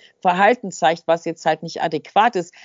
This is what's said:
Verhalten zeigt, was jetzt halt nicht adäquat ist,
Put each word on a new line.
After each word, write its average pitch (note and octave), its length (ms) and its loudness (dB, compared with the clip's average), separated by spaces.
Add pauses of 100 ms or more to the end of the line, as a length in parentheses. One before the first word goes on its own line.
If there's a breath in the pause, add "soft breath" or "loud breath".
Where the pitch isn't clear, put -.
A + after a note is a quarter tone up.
(200 soft breath)
Verhalten G3 500 2
zeigt, E3+ 360 -2
was E3+ 180 0
jetzt E3 220 -8
halt D#3 160 0
nicht E3 200 -10
adäquat F#3+ 540 0
ist, F3 160 -6 (120 loud breath)